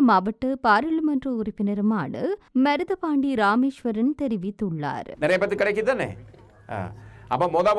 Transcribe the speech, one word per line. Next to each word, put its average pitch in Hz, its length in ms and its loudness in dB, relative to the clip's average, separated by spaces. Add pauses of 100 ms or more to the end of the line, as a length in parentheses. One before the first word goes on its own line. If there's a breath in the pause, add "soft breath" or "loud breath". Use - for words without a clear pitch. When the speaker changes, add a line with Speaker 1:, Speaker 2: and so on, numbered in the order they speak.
Speaker 1:
மாவட்ட 214 400 2 (160)
பாராளுமன்ற 294 640 2 (140)
உறுப்பினருமான 202 840 -2 (420 soft breath)
மருதபாண்டி 294 680 0 (120)
ராமேஸ்வரன் 233 680 2 (100)
தெரிவித்துள்ளார். 180 920 -4 (120)
Speaker 2:
நிறைய 175 140 2
பேருக்கு 196 260 -2
கிடைக்குது 208 280 0
தானே? 180 180 -4 (680)
ஆ. - 20 -4 (540 loud breath)
அப்ப 165 220 2
முத 202 240 4